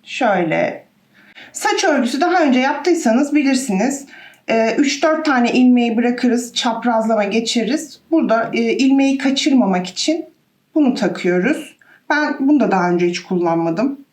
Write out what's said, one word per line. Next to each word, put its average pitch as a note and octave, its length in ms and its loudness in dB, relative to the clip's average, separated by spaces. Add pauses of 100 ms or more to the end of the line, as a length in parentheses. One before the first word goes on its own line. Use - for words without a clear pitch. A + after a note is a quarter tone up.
Şöyle. F3+ 800 -2 (680)
Saç G#4+ 300 -2
örgüsü C4+ 380 0
daha F4 220 2
önce B3+ 160 2
yaptıysanız C#4+ 760 0
bilirsiniz. C4 680 0 (440)
Ee, A3+ 280 0
üç - 260 0
dört D#4 220 0
tane B3 260 2
ilmeği A#3+ 460 2
bırakırız, A#3+ 560 -2
çaprazlama A3+ 720 -2
geçiririz. A3+ 760 -4 (120)
Burada, A3+ 420 0
e, A3+ 200 0
ilmeği C4+ 440 2
kaçırmamak A#3+ 680 0
için - 380 -4 (500)
bunu D4 180 2
takıyoruz. F3+ 840 -2 (340)
Ben D4+ 300 -2
bunu C#4 200 4
da G#3 120 2
daha F3+ 180 0
önce F3 180 2
hiç F3 160 -4
kullanmadım. E3+ 760 -2 (140)